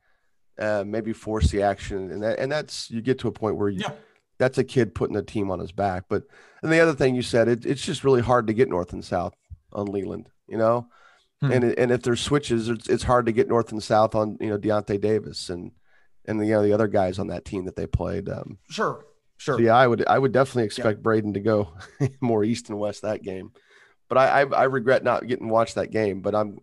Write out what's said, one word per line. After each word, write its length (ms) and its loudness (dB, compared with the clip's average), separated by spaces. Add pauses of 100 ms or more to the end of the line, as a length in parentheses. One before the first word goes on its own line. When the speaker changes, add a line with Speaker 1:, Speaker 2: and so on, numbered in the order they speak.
(580)
Speaker 1:
uh, 260 -2
maybe 280 -4
force 380 0
the 120 0
action. 480 -2
And 120 -8
that, 180 -2
and 100 -2
that's, 400 -8
you 100 -6
get 200 0
to 80 -2
a 40 -2
point 240 -2
where 120 0
you, 140 -4
Speaker 2:
Yeah. 100 -6 (460)
Speaker 1:
that's 200 0
a 60 4
kid 300 0
putting 220 -2
a 60 -2
team 280 -4
on 80 -4
his 140 -10
back. 360 -4
But, 160 -2 (380)
and 100 0
the 80 6
other 140 4
thing 200 2
you 80 0
said, 260 2
it, 180 0
it's 180 -4
just 180 -6
really 200 4
hard 240 2
to 80 0
get 140 2
north 260 -4
and 100 -10
south 300 -4 (380)
on 140 -6
Leland, 440 -8 (180)
you 80 -8
know? 320 2 (540)
Speaker 2:
Hmm. 100 2
Speaker 1:
And, 120 4
and 280 2
if 100 0
there's 180 0
switches, 500 0
it's, 180 -6
it's 140 0
hard 240 2
to 60 2
get 140 2
north 260 0
and 100 -6
south 320 4
on, 260 -2
you 80 -4
know, 100 0
Deontay 420 0
Davis 500 -2
and, 220 -10 (520)
and 160 -4
the, 60 0
you 60 2
know, 100 4
the 100 4
other 160 2
guys 300 0
on 80 -4
that 180 -8
team 220 -8
that 100 -12
they 100 -6
played. 440 -4
Um, 280 -12 (120)
Speaker 2:
Sure, 340 -6 (320)
sure. 220 -2
Speaker 1:
so 40 4
yeah, 140 6
I 100 8
would, 200 2
I 120 4
would 140 2
definitely 300 2
Speaker 2:
Yeah. 40 0
Speaker 1:
expect 360 -2
Braden 320 0
to 60 -4
go 340 0 (220)
<laughs> 240 -4
more 220 0
east 280 -2
and 80 -6
west 240 -6
that 200 -4
game. 300 -10 (560)
But 100 2
I, 240 6
I, 20 2
I 200 2
regret 380 2
not 240 0
getting 220 -4
to 40 -4
watch 220 2
that 160 -4
game, 300 -2
but 140 -4
I'm, 280 -2